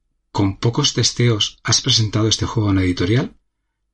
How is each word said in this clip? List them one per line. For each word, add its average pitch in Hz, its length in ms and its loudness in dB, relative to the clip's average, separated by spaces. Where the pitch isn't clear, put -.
"¿Con 98 260 0
pocos - 360 0
testeos 120 720 0
has - 180 0
presentado 110 460 0
este - 200 -2
juego 107 220 0
a - 20 2
una 95 120 2
editorial?". 92 520 0